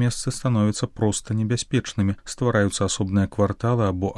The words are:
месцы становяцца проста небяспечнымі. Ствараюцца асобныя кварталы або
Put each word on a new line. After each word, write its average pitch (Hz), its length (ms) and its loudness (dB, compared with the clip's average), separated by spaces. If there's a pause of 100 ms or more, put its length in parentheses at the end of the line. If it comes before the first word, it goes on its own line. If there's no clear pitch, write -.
месцы 120 300 -2
становяцца 107 540 0 (140)
проста 107 360 0
небяспечнымі. 110 800 0 (100)
Ствараюцца 104 600 0
асобныя 98 420 0
кварталы 113 600 0
або 95 300 -2